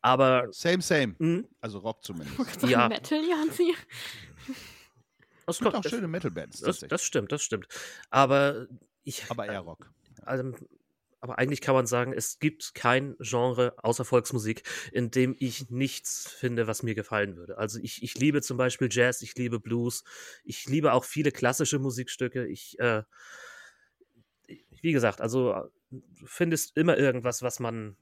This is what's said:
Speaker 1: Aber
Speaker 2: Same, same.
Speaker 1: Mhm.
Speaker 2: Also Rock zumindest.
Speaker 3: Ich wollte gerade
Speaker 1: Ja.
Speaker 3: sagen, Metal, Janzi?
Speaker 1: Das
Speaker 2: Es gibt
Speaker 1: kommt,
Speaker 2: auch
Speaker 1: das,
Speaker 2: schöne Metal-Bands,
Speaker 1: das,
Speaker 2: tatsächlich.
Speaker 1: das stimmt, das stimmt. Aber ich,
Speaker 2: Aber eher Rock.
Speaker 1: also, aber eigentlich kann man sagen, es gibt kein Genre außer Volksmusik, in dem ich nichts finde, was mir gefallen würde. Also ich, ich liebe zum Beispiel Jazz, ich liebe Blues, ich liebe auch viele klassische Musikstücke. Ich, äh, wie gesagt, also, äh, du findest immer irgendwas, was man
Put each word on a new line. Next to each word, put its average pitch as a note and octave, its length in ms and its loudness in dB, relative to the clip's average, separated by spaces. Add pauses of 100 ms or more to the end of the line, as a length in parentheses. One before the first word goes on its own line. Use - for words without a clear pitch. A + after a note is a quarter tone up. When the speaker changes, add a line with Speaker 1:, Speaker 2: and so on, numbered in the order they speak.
Speaker 1:
Aber B2+ 520 6
Speaker 2:
Same, F3+ 280 0
same. C3+ 380 2
Speaker 1:
Mhm. E3+ 300 0 (120)
Speaker 2:
Also G2+ 200 -8
Rock A2 220 -6
zumindest. D#2+ 300 -10
Speaker 3:
Ich - 60 -10
wollte - 220 -6
gerade B3+ 120 4
Speaker 1:
Ja. A#2+ 60 6
Speaker 3:
sagen, G3+ 160 6
Metal, D4+ 340 -2
Janzi? E4 460 0 (1700)
Speaker 1:
Das E3+ 120 -4
Speaker 2:
Es - 20 -8
gibt A#3+ 60 -2
Speaker 1:
kommt, A3 100 4
Speaker 2:
auch - 80 0
Speaker 1:
das, - 80 -2
Speaker 2:
schöne A3+ 180 -4
Metal-Bands, C3 520 -6
Speaker 1:
das, - 60 -2
Speaker 2:
tatsächlich. - 220 -4
Speaker 1:
das - 140 -2
stimmt, G#2+ 300 -2
das D3 100 -4
stimmt. G2 240 -6 (420)
Aber C#3 600 4 (340)
ich, - 260 -10
Speaker 2:
Aber A#2 180 -6
eher G2+ 140 -6
Rock. E2 300 -16 (320)
Speaker 1:
also, B2+ 320 -4 (680)
aber B2 180 -10
eigentlich C3+ 220 0
kann C3+ 140 2
man B2+ 120 4
sagen, B2 280 0
es - 240 -6
gibt - 360 -4
kein C3 440 2
Genre B2 640 2
außer A#2 220 2
Volksmusik, A#2 580 0 (300)
in A#2 180 0
dem B2+ 280 2
ich B2+ 300 -6
nichts - 580 -4
finde, A#2 420 -2
was A2 140 -4
mir A2+ 120 -2
gefallen G2+ 420 -2
würde. F2 220 -14
Also G#2+ 240 -4
ich, - 200 -10
ich A#2 140 -8
liebe C#3+ 240 4
zum B2+ 160 -6
Beispiel B2+ 340 0
Jazz, A#2+ 300 2
ich A2 140 -14
liebe A#2+ 260 -2
Blues, A#2+ 440 -2 (400)
ich - 240 -10
liebe C#3+ 260 4
auch B2 100 4
viele D3 280 0
klassische B2+ 460 0
Musikstücke. B2 680 -4
Ich, - 320 -12
äh, A2 240 2 (1800)
wie E3 100 2
gesagt, A#2 280 4
also, A#2 320 2
äh, - 100 -4 (280)
du - 360 -20
findest - 500 0
immer D#3+ 200 6
irgendwas, B2 460 2
was B2+ 160 -4
man A2+ 440 -6